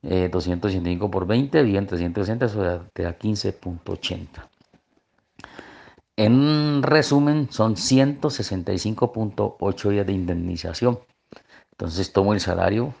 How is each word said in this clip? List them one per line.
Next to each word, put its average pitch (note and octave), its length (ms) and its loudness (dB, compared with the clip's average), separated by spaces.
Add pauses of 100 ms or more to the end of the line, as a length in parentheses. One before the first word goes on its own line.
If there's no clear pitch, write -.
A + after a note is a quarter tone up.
eh, F2+ 280 0
doscientos F2+ 380 -2
ochenta F2+ 200 -2
y F2+ 40 0
cinco F#2+ 160 -2
por F#2 160 -2
veinte, C3 320 2
dividido G#2 220 4
entre F#2+ 180 -4
trescientos F2 300 -2
sesenta, A#2 180 -2
eso G#2+ 160 -2
da, F2 320 -2
te F2+ 100 -6
da F2 100 -4
quince G2+ 400 -4
punto F2+ 400 -10
ochenta. - 540 -10 (1700)
En C#3+ 640 4
resumen, D3 720 4
son A2 260 2
ciento C#3 540 2
sesenta F#2+ 420 -4
y F#2 60 -2
cinco A2+ 340 0
punto G#2 460 -2
ocho G2+ 320 0
días G2+ 160 0
de G2 60 -2
indemnización. F2+ 880 -2 (720)
Entonces, F2 400 -6
tomo G2 220 4
el G#2 60 0
salario, F#2+ 600 0